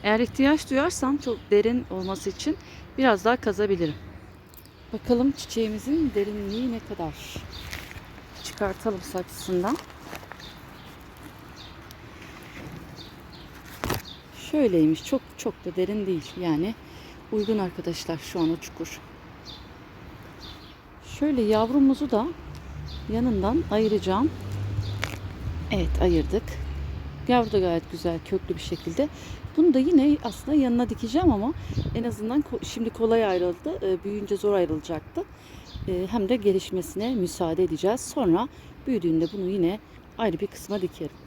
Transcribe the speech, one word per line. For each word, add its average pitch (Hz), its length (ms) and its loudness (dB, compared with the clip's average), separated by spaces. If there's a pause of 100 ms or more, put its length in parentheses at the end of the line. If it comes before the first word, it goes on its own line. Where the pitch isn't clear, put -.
Eğer 214 180 4
ihtiyaç 277 500 4
duyarsam 277 460 2
çok 240 220 -4 (120)
derin 226 400 4
olması 190 400 -4
için 302 260 -2 (420)
biraz 247 260 6
daha 233 120 6
kazabilirim. 196 580 0 (960)
Bakalım 247 400 2
çiçeğimizin 226 800 -2
derinliği 208 580 -2
ne 220 160 -6
kadar. 170 260 -6 (1300)
Çıkartalım 196 560 -4
saksısından. 185 760 -2 (4000)
Şöyleymiş. 170 540 6
Çok, 269 160 0 (180)
çok - 260 -6
da 175 120 -6
derin 196 300 0
değil. 175 340 -2
Yani 175 340 0 (580)
uygun 214 260 2
arkadaşlar 175 600 -4
şu - 220 -6
an 160 100 4
o 165 60 0
çukur. - 440 -12 (2250)
Şöyle 285 240 2
yavrumuzu 254 680 4
da 233 160 4 (840)
yanından 233 580 2
ayıracağım. 214 600 4 (1400)
Evet, 180 300 2
ayırdık. 170 400 4 (840)
Yavru 240 240 4
da 214 60 4
gayet 170 340 2
güzel, 165 320 -2
köklü - 300 -2
bir 160 60 -4
şekilde. 175 480 -2 (480)
Bunu 311 180 8
da 262 40 6
yine 294 460 8
aslında 262 320 0
yanına 247 320 4
dikeceğim 240 440 4
ama 220 200 2 (420)
en 233 100 -2
azından 233 480 0
ko-, 233 120 -6
şimdi 226 260 -4
kolay 226 360 4
ayrıldı. 180 560 0
Ee, 185 220 0
büyüyünce 202 320 -2
zor 208 160 2
ayrılacaktı. 165 720 0 (640)
Ee, 185 220 -2
hem 208 180 0
de 247 80 4
gelişmesine 196 800 0
müsaade 180 500 0
edeceğiz. 180 360 0
Sonra 208 480 2 (380)
büyüdüğünde 170 460 2
bunu 190 180 -2
yine 190 300 2 (380)
ayrı 208 220 0
bir 202 60 -2
kısma - 360 -6
dikerim. 165 340 -8 (100)